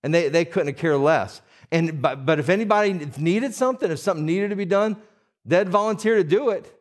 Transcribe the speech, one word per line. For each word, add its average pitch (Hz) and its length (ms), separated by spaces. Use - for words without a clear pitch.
And 147 100
they, 170 160
they 165 160
couldn't 165 220
have 139 100
cared 151 220
less. 139 420
And, 160 300
but, 135 240
but 156 120
if 143 120
anybody 208 440
needed 214 380
something, 254 340
if 151 100
something 160 260
needed 190 240
to 208 60
be 196 100
done, 202 320
they'd 180 240
volunteer 214 480
to 190 60
do 214 260
it. - 320